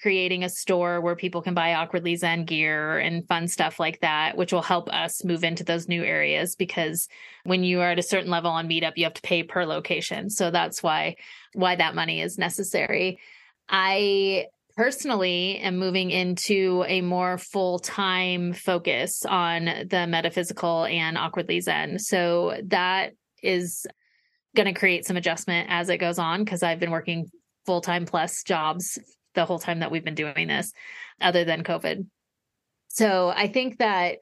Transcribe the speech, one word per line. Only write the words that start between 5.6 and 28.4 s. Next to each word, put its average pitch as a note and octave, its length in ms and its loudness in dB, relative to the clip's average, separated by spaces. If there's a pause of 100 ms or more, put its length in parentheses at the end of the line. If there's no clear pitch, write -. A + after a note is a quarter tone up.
those E3+ 240 -2
new E3+ 140 0
areas. D3+ 540 0
Because E3+ 520 -2 (360)
when F3+ 200 2
you F3+ 160 2
are F3 100 4
at E3+ 80 0
a F3 40 2
certain F3+ 280 0
level E3+ 200 0
on E3 180 -2
Meetup, D#3+ 280 0
you E3 80 2
have D#3+ 100 0
to - 80 -16
pay E3+ 200 0
per F3+ 220 -2
location. D#3+ 680 -4
So F3+ 200 0
that's E3 320 0
why, D#3+ 340 0 (380)
why F3+ 220 2
that D#3+ 180 2
money E3 260 -2
is F3 180 -4
necessary. F3+ 800 0 (500)
I G3 800 2 (300)
personally G3 840 0
am F#3 180 -2
moving F#3 340 0
into F3+ 760 2
a F#3 140 0
more F3+ 360 0
full-time F3+ 1160 0
focus E3+ 720 0
on E3+ 380 2
the F3 440 0
metaphysical E3+ 760 0
and E3 340 0
Awkwardly F3 420 -2
Zen. E3 380 0
So F3 580 2 (100)
that F#3 480 0 (280)
is F3+ 440 -2 (720)
gonna G3 180 4
create F3+ 300 2
some F3+ 120 -2
adjustment E3+ 540 -2
as F3 180 0
it E3+ 100 2
goes F3 200 0
on, F3 260 0
'cause F#3 180 -2
I've E3+ 180 2
been E3+ 100 0
working E3 360 -2 (420)
full-time F3 380 0
plus E3 380 -2